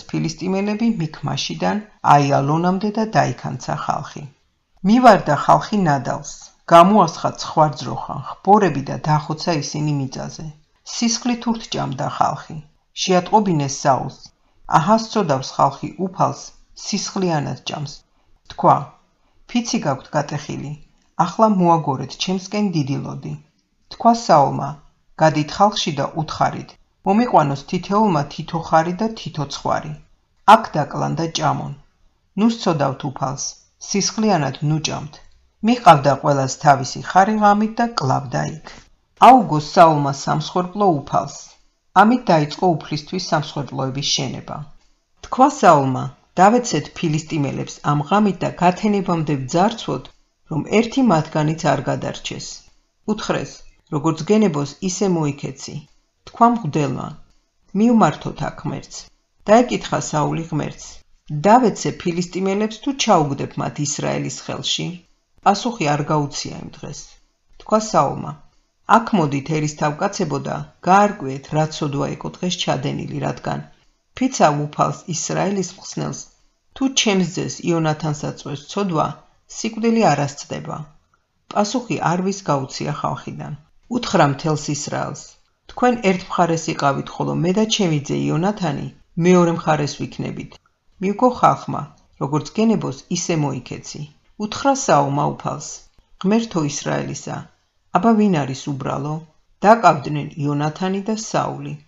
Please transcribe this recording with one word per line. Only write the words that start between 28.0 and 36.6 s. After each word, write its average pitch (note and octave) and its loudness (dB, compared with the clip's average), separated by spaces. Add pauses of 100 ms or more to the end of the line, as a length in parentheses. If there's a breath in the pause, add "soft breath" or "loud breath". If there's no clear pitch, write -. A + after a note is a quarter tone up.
თითო D#3+ -8
ხარი E3 2
და A3 -2
თითო D3+ -8
ცხვარი. - -4 (540)
აქ A3 8
დაკლან C#3+ -4
და E3+ -2
ჭამონ. C#3+ -4 (640)
ნუ G#3+ 4
სცოდავთ D3+ 0
უფალს, C#3+ -6 (380)
სისხლიანად F#3 0
ნუ D3+ 2
ჭამთ". D3 -8 (500)
მიყავდა E3 6
ყველას C3+ 0
თავისი C3+ 2